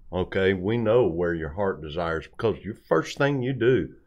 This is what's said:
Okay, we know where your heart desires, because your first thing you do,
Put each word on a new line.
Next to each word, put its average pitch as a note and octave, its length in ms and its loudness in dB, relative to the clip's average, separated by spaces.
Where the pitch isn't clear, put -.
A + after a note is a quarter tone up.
Okay, F#2+ 420 2
we G2 240 -2
know A2+ 300 4
where E2+ 260 0
your D#2 140 -4
heart F2+ 340 -4
desires, D#2+ 460 -4
because - 360 -4
your G#2 120 -8
first - 420 -2
thing C#3+ 240 2
you C3 100 -2
do, A2+ 400 2